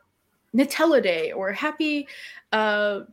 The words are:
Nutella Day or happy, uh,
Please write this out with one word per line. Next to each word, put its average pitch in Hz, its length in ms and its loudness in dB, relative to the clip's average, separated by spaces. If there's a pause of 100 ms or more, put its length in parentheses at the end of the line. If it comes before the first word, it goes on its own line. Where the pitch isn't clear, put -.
(540)
Nutella 285 480 4
Day 170 300 0
or 190 220 -4
happy, 294 540 -4 (440)
uh, 208 500 0 (120)